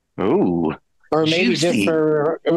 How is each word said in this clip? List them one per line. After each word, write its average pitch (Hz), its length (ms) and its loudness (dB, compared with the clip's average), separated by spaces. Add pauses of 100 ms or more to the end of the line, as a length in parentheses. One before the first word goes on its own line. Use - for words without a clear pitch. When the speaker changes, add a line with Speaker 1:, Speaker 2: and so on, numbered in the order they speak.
(200)
Speaker 1:
Ooh, 90 520 0 (380)
Speaker 2:
Or 156 160 0
maybe 180 300 0
just 139 60 -4 (120)
Speaker 1:
juicy. 214 120 0
Speaker 2:
for 156 540 0 (160)